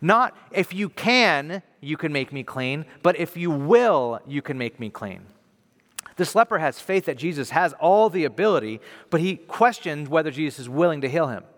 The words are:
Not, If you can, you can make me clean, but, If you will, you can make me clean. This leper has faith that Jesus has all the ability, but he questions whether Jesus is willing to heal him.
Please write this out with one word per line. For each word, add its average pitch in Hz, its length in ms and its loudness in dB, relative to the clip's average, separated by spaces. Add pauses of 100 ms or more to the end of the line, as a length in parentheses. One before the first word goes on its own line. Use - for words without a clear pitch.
Not, 214 360 2 (140)
If 185 220 -2
you 190 160 -4
can, 185 720 0 (180)
you 147 160 -6
can 156 160 -4
make 135 200 -2
me 135 100 -8
clean, 135 420 -6 (180)
but, 175 160 2
If 165 180 -6
you 175 140 -4
will, 147 760 2
you 139 160 -6
can 139 160 -8
make 120 200 -6
me 113 120 -8
clean. 95 360 -14 (920)
This - 180 -4
leper 220 240 2
has 147 220 -2
faith 190 240 -2
that 143 120 -4
Jesus 143 340 -6
has 160 240 2
all 202 360 4
the 170 140 -2
ability, 123 560 0 (280)
but 165 120 0
he 180 160 0
questions 160 720 -2
whether 156 240 0
Jesus 143 260 -6
is 123 100 -14
willing 151 340 2
to 135 60 -2
heal 151 200 0
him. 104 160 -8 (140)